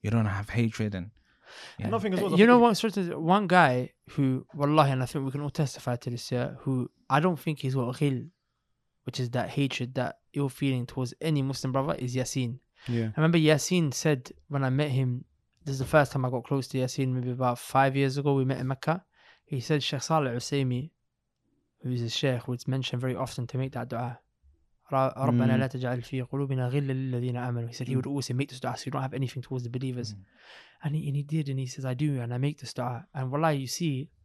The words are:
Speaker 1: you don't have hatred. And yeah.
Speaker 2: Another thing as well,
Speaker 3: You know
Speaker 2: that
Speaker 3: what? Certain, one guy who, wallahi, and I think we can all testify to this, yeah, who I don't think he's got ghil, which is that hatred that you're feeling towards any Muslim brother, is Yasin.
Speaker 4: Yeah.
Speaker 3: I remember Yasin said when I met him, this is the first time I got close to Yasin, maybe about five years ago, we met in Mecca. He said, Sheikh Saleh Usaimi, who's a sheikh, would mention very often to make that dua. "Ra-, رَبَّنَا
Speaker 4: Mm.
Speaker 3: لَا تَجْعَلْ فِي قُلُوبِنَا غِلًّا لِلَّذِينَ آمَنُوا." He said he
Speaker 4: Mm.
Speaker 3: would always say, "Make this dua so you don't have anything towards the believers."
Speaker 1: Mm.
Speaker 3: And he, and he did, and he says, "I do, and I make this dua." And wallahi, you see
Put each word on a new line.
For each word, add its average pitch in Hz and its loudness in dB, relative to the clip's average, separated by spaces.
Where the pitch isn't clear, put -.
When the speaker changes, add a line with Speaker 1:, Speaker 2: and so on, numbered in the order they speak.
Speaker 1:
you 107 -2
don't 113 4
have 98 -2
hatred. 110 0
And 92 -8
yeah. 113 -4
Speaker 2:
Another 214 0
thing 202 0
as 180 0
well, 185 2
Speaker 3:
You 214 10
know 240 10
Speaker 2:
that 233 10
Speaker 3:
what? 233 8
Certain, 190 -2
one 185 4
guy 143 6
who, 131 0
wallahi, 143 4
and 131 0
I 123 0
think 139 -6
we 135 -4
can 143 -4
all 143 -4
testify 127 -2
to 123 -8
this, 120 -8
yeah, 127 -2
who 127 -2
I 143 6
don't 170 2
think 156 -4
he's 131 -2
got 123 -2
ghil, 135 0
which - -8
is 123 -2
that 120 -2
hatred 131 -2
that 123 -4
you're 143 -2
feeling 127 -2
towards 127 -4
any 151 2
Muslim 135 -2
brother, 135 0
is 123 -6
Yasin. 127 -2
Speaker 4:
Yeah. 117 0
Speaker 3:
I 151 -2
remember 170 6
Yasin 156 4
said 143 -2
when 139 0
I 131 2
met 143 2
him, 127 0
this 139 -4
is 131 -6
the 131 0
first 147 4
time 131 0
I 123 -2
got 123 -4
close 135 -2
to 131 -4
Yasin, 131 -2
maybe 127 -2
about 123 0
five 135 2
years 139 2
ago, 143 2
we 135 2
met 131 0
in 131 -4
Mecca. 151 -2
He 135 -4
said, 147 0
Sheikh 131 -4
Saleh 147 2
Usaimi, 131 -2
who's 123 -2
a 117 -2
sheikh, 127 -2
would 123 -6
mention 131 -2
very 127 -2
often 123 -6
to 131 -4
make 131 -2
that 123 -8
dua. 120 -6
"Ra-, 135 2
رَبَّنَا 131 4
Speaker 4:
Mm. 131 4
Speaker 3:
لَا 135 0
تَجْعَلْ 123 -4
فِي 127 -6
قُلُوبِنَا 135 -2
غِلًّا 139 -2
لِلَّذِينَ 127 -2
آمَنُوا." 120 -4
He 120 -10
said 127 -8
he 135 -2
Speaker 4:
Mm. - 2
Speaker 3:
would 131 0
always 143 -2
say, 123 -4
"Make 139 -2
this 127 -14
dua 123 -4
so - -12
you 127 -6
don't 135 -4
have 135 -6
anything 127 -4
towards 127 -6
the 120 -6
believers." 123 -6
Speaker 1:
Mm. 104 -14
Speaker 3:
And 147 -2
he, 156 -4
and 139 -2
he 143 -2
did, 147 -2
and 135 -2
he 135 -2
says, 131 -8
"I 127 -2
do, 139 0
and 120 -4
I - -2
make 143 0
this - -14
dua." 123 -6
And 131 -4
wallahi, 151 2
you 131 -4
see 147 -2